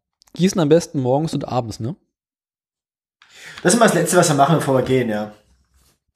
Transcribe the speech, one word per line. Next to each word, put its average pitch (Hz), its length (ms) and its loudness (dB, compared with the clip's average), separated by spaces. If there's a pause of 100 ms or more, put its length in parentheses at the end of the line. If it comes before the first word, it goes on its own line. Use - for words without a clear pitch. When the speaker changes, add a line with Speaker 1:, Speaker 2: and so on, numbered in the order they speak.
(340)
Speaker 1:
Gießen 190 260 0
am 156 80 0
besten 160 320 2
morgens 135 340 -2
und - 140 -6
abends, 117 320 -6
ne? 120 160 -8 (1700)
Speaker 2:
Das 180 100 2
ist 233 40 2
immer 233 80 4
das - 80 4
Letzte, 170 240 0
was 170 120 4
wir 147 60 0
machen, 139 200 4
bevor 135 220 0
wir 123 60 0
gehen, 127 260 0
ja. 107 220 -6 (840)